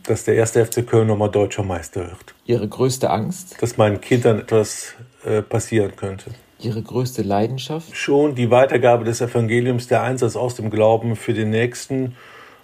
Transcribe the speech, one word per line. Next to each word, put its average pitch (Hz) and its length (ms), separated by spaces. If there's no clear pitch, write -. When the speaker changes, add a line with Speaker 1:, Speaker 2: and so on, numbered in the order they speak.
Speaker 1:
Dass 113 200
der 110 120
erste 113 240
F 113 100
C 113 120
Köln 110 260
nochmal 104 220
deutscher 101 340
Meister 92 380
wird. 87 320
Speaker 2:
Ihre 120 200
größte 131 440
Angst? - 500
Speaker 1:
Dass 110 160
meinen 107 240
Kindern 117 380
etwas, - 560
äh, 107 180
passieren 107 540
könnte. 95 340
Speaker 2:
Ihre 110 220
größte 123 400
Leidenschaft? 113 720
Speaker 1:
Schon 143 420
die 120 140
Weitergabe 123 540
des 117 160
Evangeliums, 120 680
der 110 140
Einsatz 127 340
aus 123 180
dem 110 160
Glauben 110 460
für - 180
den 107 160
Nächsten. 123 640